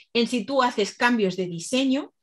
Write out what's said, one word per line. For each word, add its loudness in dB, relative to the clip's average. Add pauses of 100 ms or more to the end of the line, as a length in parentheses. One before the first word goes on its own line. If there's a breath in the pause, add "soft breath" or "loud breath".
(140 loud breath)
En 2
si -2
tú 0
haces -2
cambios 2
de -4
diseño, -2